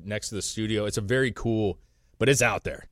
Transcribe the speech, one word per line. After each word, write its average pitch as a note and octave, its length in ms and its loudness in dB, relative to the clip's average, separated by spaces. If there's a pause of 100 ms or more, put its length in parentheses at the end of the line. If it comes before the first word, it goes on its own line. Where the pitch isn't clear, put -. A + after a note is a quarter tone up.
next G#2 260 -6
to - 60 -8
the F#2 60 -2
studio. G#2+ 440 -2
It's G#2 120 -2
a - 40 0
very B2 300 2
cool, A2 460 0 (400)
but A2+ 100 4
it's C3+ 140 6
out G#2+ 200 2
there. - 300 -8